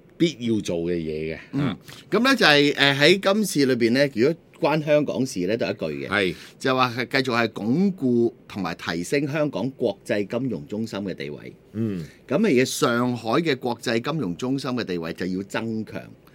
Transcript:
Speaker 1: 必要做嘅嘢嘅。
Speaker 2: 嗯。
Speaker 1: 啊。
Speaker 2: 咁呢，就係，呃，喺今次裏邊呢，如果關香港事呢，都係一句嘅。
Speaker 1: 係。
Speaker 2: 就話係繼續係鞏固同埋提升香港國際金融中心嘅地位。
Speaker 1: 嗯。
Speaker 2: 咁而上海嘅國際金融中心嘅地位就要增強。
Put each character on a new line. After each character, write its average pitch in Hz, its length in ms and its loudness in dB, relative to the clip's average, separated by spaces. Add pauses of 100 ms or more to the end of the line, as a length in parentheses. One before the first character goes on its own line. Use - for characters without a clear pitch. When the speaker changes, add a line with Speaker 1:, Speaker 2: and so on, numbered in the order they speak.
(160)
Speaker 1:
必 151 220 2
要 113 220 0
做 90 180 -4
嘅 85 160 -2
嘢 78 400 -4
嘅。 78 40 -12 (140)
Speaker 2:
嗯。 139 100 -2
Speaker 1:
啊。 - 160 -2 (300)
Speaker 2:
咁 202 140 2
呢， 269 140 4
就 190 100 4
係， 143 300 6
呃， 139 180 4
喺 156 240 6
今 196 260 2
次 147 220 2
裏 131 80 2
邊 117 180 2
呢， 139 220 4
如 110 120 4
果 165 100 2 (220)
關 156 240 0
香 147 220 4
港 127 220 -2
事 98 220 -8
呢， 110 80 0
都 117 100 -2
係 92 40 -2
一 104 40 -4 (240)
句 67 80 -8
嘅。 - 20 -10
Speaker 1:
係。 95 260 0 (260)
Speaker 2:
就 131 160 0
話 127 200 2
係 123 100 -4 (160)
繼 131 80 -4
續 117 60 0
係 117 120 2
鞏 143 440 0
固 120 420 2 (120)
同 104 160 -8
埋 85 140 -4
提 87 260 -4
升 143 240 -2
香 151 240 -2
港 107 220 -4
國 113 340 -4
際 104 180 -2
金 120 240 -4
融 80 200 -6
中 110 180 -6
心 107 140 -8
嘅 98 140 -6
地 71 160 -10
位。 64 220 -14 (200)
Speaker 1:
嗯。 101 320 -4 (240)
Speaker 2:
咁 147 320 4
而 131 40 4
上 123 520 0
海 113 160 -8
嘅 151 240 0
國 120 220 -4
際 117 220 -2
金 147 200 -4
融 87 160 -4
中 131 200 -2
心 135 140 -6
嘅 120 140 -2
地 90 120 -4
位 82 180 -6
就 92 120 -4
要 92 160 -2
增 110 420 -4
強。 98 160 -12 (340)